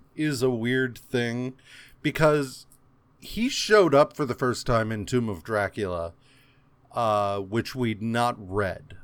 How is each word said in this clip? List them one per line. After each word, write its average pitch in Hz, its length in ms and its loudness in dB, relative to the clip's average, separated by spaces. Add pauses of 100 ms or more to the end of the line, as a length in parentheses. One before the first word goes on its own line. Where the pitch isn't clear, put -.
(160)
is 151 260 -2
a 131 80 4
weird 123 480 0
thing 123 560 -4 (480)
because 151 640 0 (540)
he 233 300 -4
showed 202 440 4
up 147 220 6
for 151 100 -2
the 120 100 -2
first 123 300 -2
time 113 260 0
in 104 140 -6
Tomb 123 240 0
of 87 140 -8
Dracula, 92 680 -2 (800)
uh, 104 460 0
which 101 360 -4
we'd 110 260 -2
not 120 380 0
read. 95 640 -6